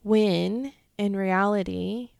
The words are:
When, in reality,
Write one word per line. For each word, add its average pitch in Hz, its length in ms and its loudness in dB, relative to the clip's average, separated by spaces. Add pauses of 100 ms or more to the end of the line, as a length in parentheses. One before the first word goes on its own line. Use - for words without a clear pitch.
When, 214 680 2 (260)
in 202 180 -2
reality, 196 1040 -2